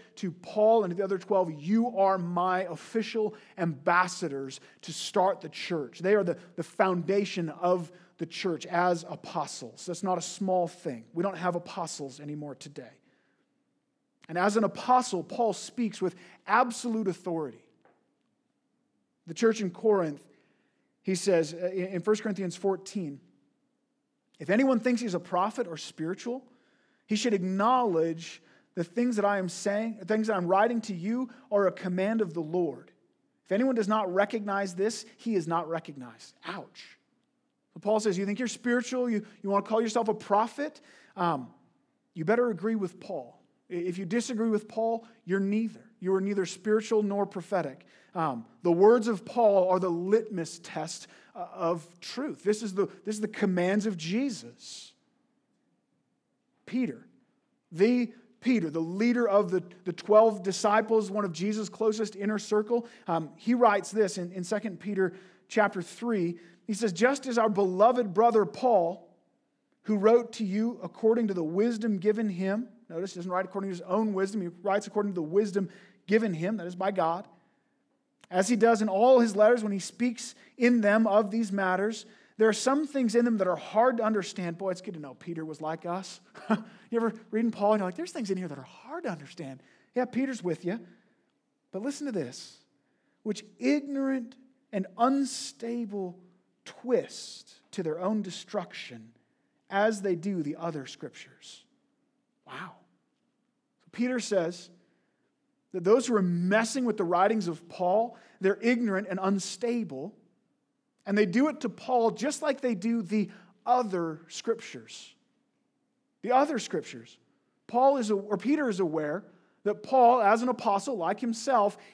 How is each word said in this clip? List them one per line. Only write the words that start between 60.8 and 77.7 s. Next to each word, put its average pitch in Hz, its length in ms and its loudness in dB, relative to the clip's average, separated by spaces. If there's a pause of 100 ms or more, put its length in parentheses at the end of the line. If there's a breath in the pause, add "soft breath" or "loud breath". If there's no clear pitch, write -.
one 202 140 -2
of 185 80 -4
Jesus' 202 380 -4
closest 214 480 -2
inner 202 200 -2
circle, 214 480 0 (220 loud breath)
um, 160 300 -2
he 233 160 0
writes 214 380 4
this 196 260 2
in, 175 160 -6
in 185 100 -6
Second 208 380 -6
Peter 190 320 -2 (340 loud breath)
chapter 202 340 2
three. 175 560 -2 (300 loud breath)
He 220 60 -2
says, 202 180 0
"Just 262 360 2
as 240 100 0
our 220 120 4
beloved 202 640 4
brother 220 320 6
Paul, 196 640 0 (760)
who 214 120 -2
wrote 226 380 4
to 226 100 -6
you 214 400 -2
according 226 440 0
to 196 60 -2
the 175 100 -2
wisdom 214 540 0
given 208 300 0
him," 190 400 -2 (220)
notice 180 240 -8
he 180 60 -12
doesn't 180 120 -6
write 185 140 -2
according 196 240 -6
to 180 80 -6
his 180 100 -12
own 208 260 0
wisdom, 196 280 -2
he 175 80 -4 (140)
writes 202 220 0
according 202 280 -2
to - 20 -4
the 175 60 -2
wisdom 190 480 0 (380 loud breath)
given 214 260 2
him, 180 240 -2
that 170 100 -8
is 180 80 -10
by 185 160 -2
God, 175 360 0 (1040 soft breath)